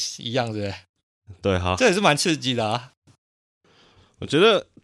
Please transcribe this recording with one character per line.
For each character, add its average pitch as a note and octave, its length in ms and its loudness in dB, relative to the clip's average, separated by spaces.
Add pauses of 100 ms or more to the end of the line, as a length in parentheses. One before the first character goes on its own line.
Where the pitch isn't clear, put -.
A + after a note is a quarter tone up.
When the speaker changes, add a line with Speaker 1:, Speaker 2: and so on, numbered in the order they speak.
(180)
Speaker 1:
一 A#2 140 -12
样， A#2 200 -2
对 G#2+ 100 -6
不 G2+ 60 -6
对？ F#2+ 80 -8 (760)
Speaker 2:
对 F2+ 60 0
哈。 F2+ 180 0
Speaker 1:
这 B3 100 4
也 F#3+ 60 4
是 G3 60 0
蛮 D3 180 4
刺 D#3+ 180 0
激 B2+ 200 -4
的 A2+ 100 -2
啊。 A#2+ 280 -4 (1200)
Speaker 2:
我 - 80 -10
觉 C#3+ 140 0
得， G#3 260 4 (180)